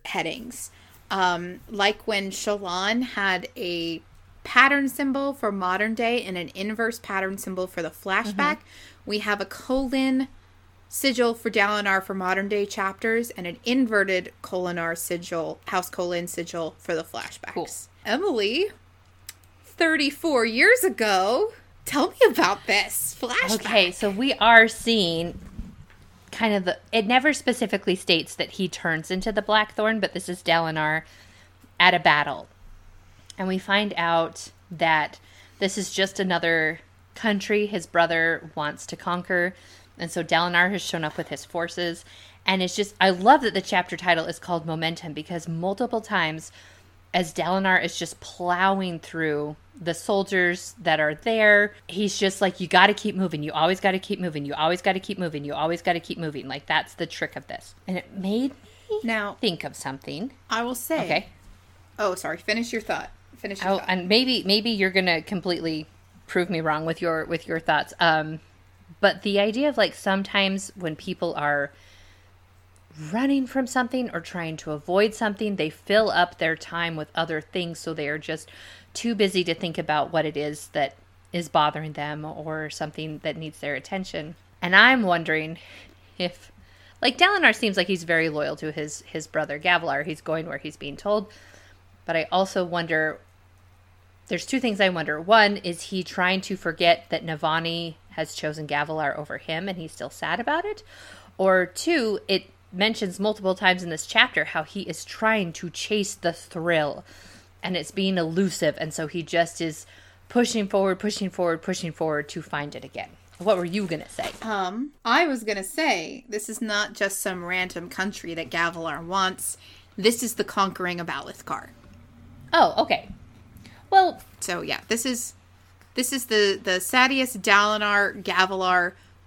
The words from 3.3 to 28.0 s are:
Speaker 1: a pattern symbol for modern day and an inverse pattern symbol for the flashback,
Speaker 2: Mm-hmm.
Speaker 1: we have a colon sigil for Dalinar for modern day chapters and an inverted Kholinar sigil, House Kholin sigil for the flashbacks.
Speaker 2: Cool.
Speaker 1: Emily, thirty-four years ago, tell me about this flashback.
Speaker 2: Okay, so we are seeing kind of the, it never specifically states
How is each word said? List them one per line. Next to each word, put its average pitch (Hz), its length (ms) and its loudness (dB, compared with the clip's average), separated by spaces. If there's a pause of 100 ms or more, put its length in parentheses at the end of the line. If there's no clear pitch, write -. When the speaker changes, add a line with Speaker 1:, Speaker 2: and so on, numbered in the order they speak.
Speaker 1:
a 170 460 -4 (420)
pattern 269 460 4
symbol 277 440 -2
for 220 180 -2
modern 196 440 -2
day 233 280 0
and 185 140 -6
an 170 180 -8
inverse 220 440 -4
pattern 190 380 -4
symbol 185 300 -6
for 180 140 -8
the 156 80 -6
flashback, 208 680 -2
Speaker 2:
Mm-hmm. - 520 -18
Speaker 1:
we 208 100 -2
have 208 220 -2
a 196 40 -2
colon 262 800 0 (600)
sigil 240 460 2
for 233 160 -4
Dalinar 202 540 2
for 196 100 -8
modern 190 340 -2
day 202 180 0
chapters 226 640 -2
and 180 160 -10
an 170 180 -8
inverted 208 640 2 (120)
Kholinar 175 540 -4
sigil, 170 680 -6
House 180 220 -2
Kholin 175 400 -4
sigil 165 480 -8
for - 180 -4
the 160 80 -4
flashbacks. - 500 -12
Speaker 2:
Cool. 170 140 -6 (380)
Speaker 1:
Emily, 254 640 0 (960)
thirty-four 294 800 0
years 302 380 4
ago, 226 680 2 (320)
tell 294 240 0
me - 80 -14 (120)
about 202 360 2
this - 540 0
flashback. 254 360 0
Speaker 2:
Okay, 202 360 4
so 202 180 -2
we 226 240 0
are 226 340 10
seeing 175 720 0 (920)
kind 220 220 0
of 190 120 0
the, 180 140 0 (120)
it 220 140 2
never 254 260 4
specifically 202 640 0
states 170 400 0